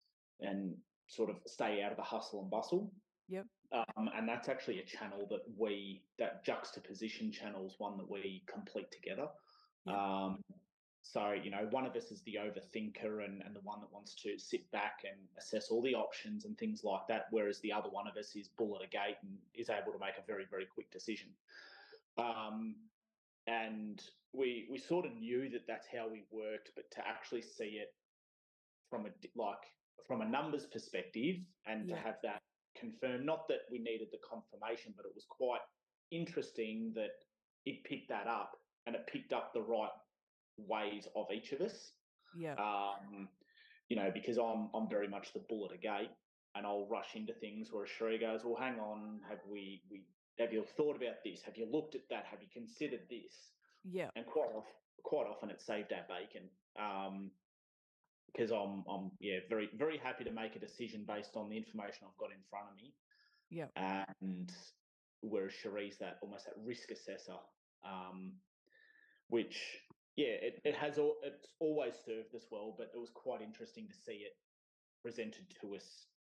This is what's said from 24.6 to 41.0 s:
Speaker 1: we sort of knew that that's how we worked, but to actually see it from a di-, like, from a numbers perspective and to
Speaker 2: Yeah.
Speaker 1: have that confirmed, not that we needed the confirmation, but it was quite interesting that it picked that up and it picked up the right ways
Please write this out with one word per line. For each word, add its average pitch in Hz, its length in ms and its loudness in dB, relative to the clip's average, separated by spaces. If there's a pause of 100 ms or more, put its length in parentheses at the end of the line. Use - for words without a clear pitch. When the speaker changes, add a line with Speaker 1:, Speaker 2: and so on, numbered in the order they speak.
Speaker 1:
we 139 80 -2
sort 170 280 4
of 123 100 -4
knew 123 340 2
that 117 180 -2
that's 113 200 -4
how 113 240 -2
we 107 200 -8
worked, 107 440 -4
but - 160 -12
to 98 160 -2
actually 113 340 -2
see 107 400 -4
it - 120 -8 (960)
from 113 160 0
a 104 40 -4 (120)
di-, 117 140 -10
like, 104 280 2 (440)
from 120 140 4
a 110 60 4
numbers 143 380 4
perspective 113 720 2 (280)
and 110 220 0
to 170 80 2
Speaker 2:
Yeah. 165 60 -2
Speaker 1:
have - 220 0
that - 180 0 (340)
confirmed, 123 500 0
not 156 220 2
that 113 140 4 (100)
we 123 80 -2
needed 110 320 0
the 110 80 -8
confirmation, 110 760 -6
but 101 100 -12
it - 100 -8
was - 140 -16
quite 123 320 4 (500)
interesting 113 840 0
that 107 280 -2 (420)
it 135 180 -2
picked - 260 -4
that 107 180 0
up 110 240 2 (340)
and 117 100 0
it 113 120 -2
picked - 260 -2
up 120 200 0
the 117 80 2
right 107 300 4 (680)
ways 104 580 0